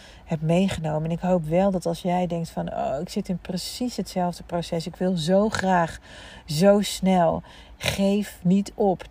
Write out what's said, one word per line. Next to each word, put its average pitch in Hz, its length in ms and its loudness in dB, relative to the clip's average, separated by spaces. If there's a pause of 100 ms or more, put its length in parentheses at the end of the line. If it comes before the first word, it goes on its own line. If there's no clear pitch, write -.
(260)
heb 156 160 -4
meegenomen. 160 640 0
En 160 80 -4
ik 170 80 -2
hoop 180 260 0
wel 180 260 2
dat 185 140 -2
als 170 160 -2
jij 180 260 0
denkt 170 220 -4
van, 170 240 -8
"Oh, 131 280 -4
ik 180 80 -8
zit - 200 -6
in 180 80 -2
precies - 600 -8
hetzelfde 180 460 -4
proces. 170 440 -6
Ik 170 80 -10
wil 185 220 0
zo 190 320 2
graag, 180 500 2 (460)
zo 196 360 6
snel." 175 600 2 (340)
Geef 196 640 -2
niet 196 340 2
op. 196 360 0